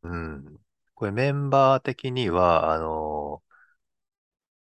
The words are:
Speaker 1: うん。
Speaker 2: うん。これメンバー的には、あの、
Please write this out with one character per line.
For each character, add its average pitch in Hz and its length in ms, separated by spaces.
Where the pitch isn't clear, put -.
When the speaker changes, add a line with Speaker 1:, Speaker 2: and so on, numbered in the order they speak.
Speaker 1:
う 87 60
ん。 - 20
Speaker 2:
う 87 60
ん。 76 220
こ - 120
れ 98 60
メ 127 200
ン 139 180
バ 135 280
ー - 20
的 131 320
に 123 180
は、 82 420
あ 80 60
の、 78 640